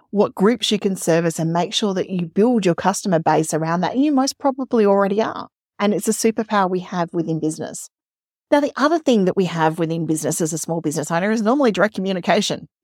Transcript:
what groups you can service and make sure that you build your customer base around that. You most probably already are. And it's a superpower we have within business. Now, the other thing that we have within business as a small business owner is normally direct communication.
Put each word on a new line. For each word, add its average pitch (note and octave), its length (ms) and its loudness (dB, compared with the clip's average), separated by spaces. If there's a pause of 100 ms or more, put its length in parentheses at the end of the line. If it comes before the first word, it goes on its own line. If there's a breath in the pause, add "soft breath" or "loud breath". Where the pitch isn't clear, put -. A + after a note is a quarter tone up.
(120)
what G3 240 0
groups A3 360 2
you G#3 80 0
can F#3+ 160 -2
service E3+ 440 0
and E3 140 -2
make F3 200 0
sure G3+ 200 -2
that F#3 160 -2
you F3+ 160 -2
build G#3+ 400 2
your E3+ 100 2
customer F#3 440 0
base D#3+ 340 0
around D#3+ 280 -2
that. F3 160 -2
You D4 140 2
most C4+ 280 0
probably C4 460 0
already G3 360 2
are. - 260 -6 (300)
And G#3 160 0
it's F#3 140 -2
a A3 40 0
superpower G#3+ 580 0
we F#3 120 -2
have F3 320 -4
within D#3+ 260 -2
business. D#3 500 -6 (640)
Now, D4 80 6
the C#4+ 160 -2
other D4+ 240 2
thing A3+ 260 4
that F3+ 120 2
we F#3+ 80 2
have E3 320 0
within E3 300 -2
business D#3+ 340 -2
as D#3+ 100 -2
a E3 60 -4
small E3 240 -4
business D#3 300 -4
owner F3+ 200 0
is A3 120 -2
normally B3 280 2
direct F#3+ 220 0
communication. F#3 720 -2 (160)